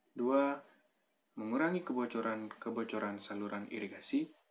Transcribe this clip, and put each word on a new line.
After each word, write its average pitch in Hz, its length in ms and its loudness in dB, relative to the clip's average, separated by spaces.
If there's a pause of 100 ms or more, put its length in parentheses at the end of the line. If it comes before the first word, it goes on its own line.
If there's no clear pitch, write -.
(140)
Dua, 139 440 4 (840)
mengurangi 147 420 2
kebocoran-kebocoran 113 1400 -2
saluran 101 480 -4
irigasi. 120 580 -2 (220)